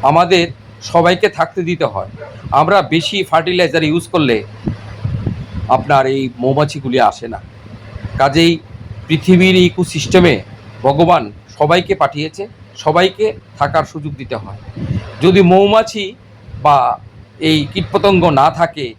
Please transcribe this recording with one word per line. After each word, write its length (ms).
আমাদের 440
সবাইকে 480
থাকতে 340
দিতে 220
হয়। 240
আমরা 300
বেশি 420
ফার্টিলাইজার 600
ইউজ 240
করলে 360
আপনার 380
এই 240
মৌমাছিগুলি 600
আসে 280
না। 120
কাজেই 420
পৃথিবীর 480
ইকোসিস্টেমে 800
ভগবান 480
সবাইকে 380
পাঠিয়েছে, 520
সবাইকে 500
থাকার 280
সুযোগ 300
দিতে 200
হয়। 240
যদি 200
মৌমাছি 760
বা 360
এই 340
কীটপতঙ্গ 520
না 260
থাকে 480